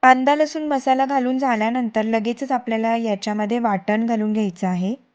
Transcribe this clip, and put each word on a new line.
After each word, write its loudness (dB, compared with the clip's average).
कांदा 6
लसूण -2
मसाला 2
घालून 0
झाल्यानंतर 0
लगेचच -2
आपल्याला -2
याच्यामध्ये -2
वाटण 0
घालून 0
घ्यायचं -2
आहे. -2